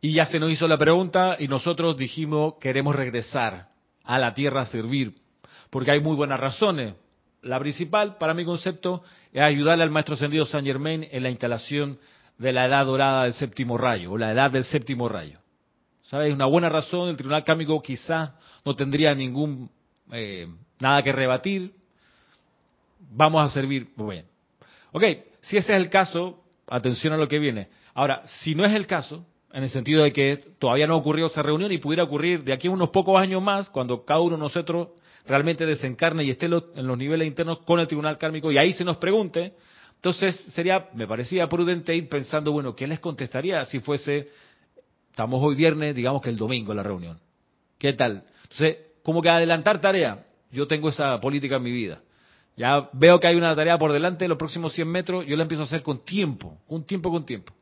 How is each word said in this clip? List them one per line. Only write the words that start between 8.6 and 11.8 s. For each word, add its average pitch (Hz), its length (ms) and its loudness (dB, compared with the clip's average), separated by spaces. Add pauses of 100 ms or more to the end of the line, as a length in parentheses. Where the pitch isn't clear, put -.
es 131 100 2
ayudarle 151 400 4
al 160 80 2
Maestro 151 240 0
Ascendido 147 320 0
Saint 143 200 -4
Germain 151 440 -4
en 127 140 -6
la 131 60 -2
instalación 127 680 -4 (400)